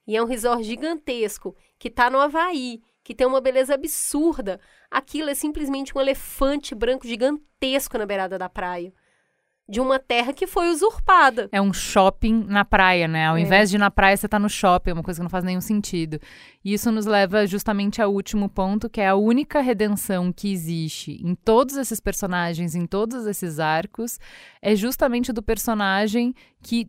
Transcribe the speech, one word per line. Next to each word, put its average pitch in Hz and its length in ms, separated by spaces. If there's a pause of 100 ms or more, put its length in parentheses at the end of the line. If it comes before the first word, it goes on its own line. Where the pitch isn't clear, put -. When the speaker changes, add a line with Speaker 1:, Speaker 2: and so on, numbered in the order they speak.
Speaker 1:
e 214 100
é 226 60
um 233 40
resort 233 380
gigantesco, 233 880 (240)
que 226 120
tá 247 200
no 262 80
Havaí, 277 600 (240)
que 233 100
tem 254 120
uma 262 140
beleza 262 340
absurda, 285 840 (300)
aquilo 294 400
é 277 40
simplesmente 277 600
um 269 40
elefante 269 760
branco 247 320
gigantesco 262 880
na 208 100
beirada 190 320
da 180 100
praia. 180 440 (760)
De 208 120
uma 262 180
terra 240 340
que 370 140
foi 349 240
usurpada. 302 800
Speaker 2:
É 196 100
um 202 120
shopping 214 760
na 202 160
praia, 185 440
né? 160 180
Ao 160 100
Speaker 1:
É. 165 40
Speaker 2:
invés 185 280
de 185 80
ir 208 40
na 202 100
praia, 196 260
você 202 120
tá 214 100
no 208 100
shopping, 185 420
é - 20
uma 165 100
coisa 165 160
que 175 60
não 175 60
faz 180 120
nenhum 185 180
sentido. 170 600 (440)
E 196 80
isso 208 200
nos 220 120
leva 202 440
justamente 202 520
ao 202 120
último 202 360
ponto, 202 400
que 226 120
é 196 80
a 190 80
única 233 440
redenção 202 720
que 202 200
existe 165 680
em 175 140
todos 254 420
esses 233 220
personagens, 175 800
em 175 100
todos 220 400
esses 175 320
arcos, 165 640 (420)
é 214 140
justamente 247 560
do 220 100
personagem 214 880 (300)
que, 226 260